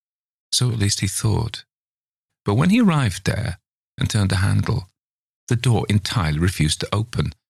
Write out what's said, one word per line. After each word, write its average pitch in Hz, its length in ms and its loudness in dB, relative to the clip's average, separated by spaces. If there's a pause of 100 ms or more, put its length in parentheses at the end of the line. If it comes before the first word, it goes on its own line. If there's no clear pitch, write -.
(520)
So 123 180 2
at 117 80 -2
least 101 220 0
he 104 60 -2
thought. - 580 -2 (800)
But 104 120 0
when 160 120 4
he 226 140 4
arrived 147 420 2
there - 340 -4 (400)
and - 120 0
turned 101 180 2
the 95 80 0
handle, 101 520 0 (600)
the 123 80 0
door 120 320 2
entirely 82 500 0
refused 82 420 0
to - 140 -6
open, - 380 -4 (180)